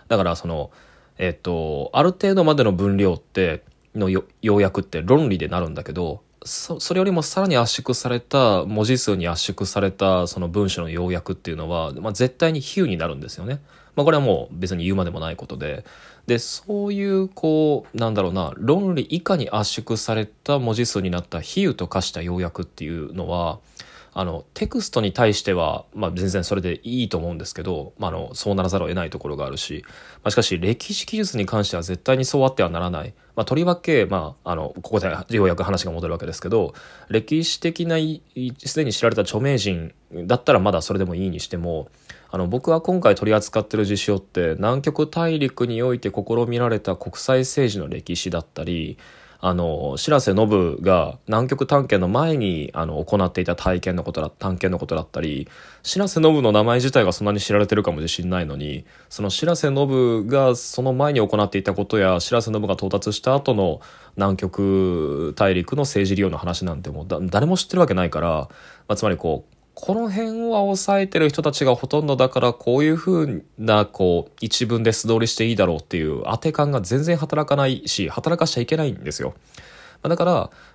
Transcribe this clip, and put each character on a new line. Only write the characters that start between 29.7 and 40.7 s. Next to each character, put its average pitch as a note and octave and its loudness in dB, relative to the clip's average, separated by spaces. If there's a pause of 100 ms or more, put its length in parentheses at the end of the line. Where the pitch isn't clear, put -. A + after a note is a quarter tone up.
ま G#2+ 0
あ、 - -2
し - 0
か A#2 4
し、 F#2 0
歴 A2 -2
史 - -6
記 A3 -8
述 G#3 -2
に G#2 -2
関 G#2 0
し - -6
て F#2 -4
は E2 -6
絶 F2+ -6
対 C3 2
に C3 0
そ C#3+ 0
う C3 4
あ C3 4
っ C3 -2
て G2 2
は E2+ 0
な E2 -6
ら F2+ -4
な D#2 -6
い。 - -12 (220)
ま A2+ -2
あ、 G#2+ 0
と C3+ -2
り E3 2
わ F3 6
け、 D3 4
ま D#2+ -2
あ、 F2 -4
あ E2+ 0
の、 D2+ -6
こ - -12
こ G#2+ 4
で F#2+ -2 (280)
よ G#2 4
う F#2 6
や F2 4
く F2+ -2
話 F#2 0
が F2 -6
戻 E2 -4
る E2 -2
わ E2 -4
け - -8
で E2 -8
す - -12
け - -6
ど、 G2+ 2 (360)
歴 D#3 0
史 - -4
的 E3+ -2
な、 E3 0
い-、 D#3 -2 (140)
い-、 B2+ -6 (120)
す C#3+ -6
で D#3 2
に A2 -2
知 - -4
ら A#2 6
れ A2+ 0
た G#2+ 2
著 G#2+ -2
名 C3+ 2
人 F2+ -2 (200)
だ F2+ 0
っ - -4
た C#3+ 4
ら G#2+ 4
ま G2 2